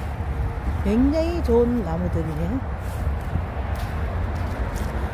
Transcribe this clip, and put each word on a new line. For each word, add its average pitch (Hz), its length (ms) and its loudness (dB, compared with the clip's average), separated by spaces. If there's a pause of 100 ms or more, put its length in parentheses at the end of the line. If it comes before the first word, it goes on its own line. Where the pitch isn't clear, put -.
(840)
굉장히 302 580 4
좋은 240 420 4
나무들이네요. 165 760 0 (2500)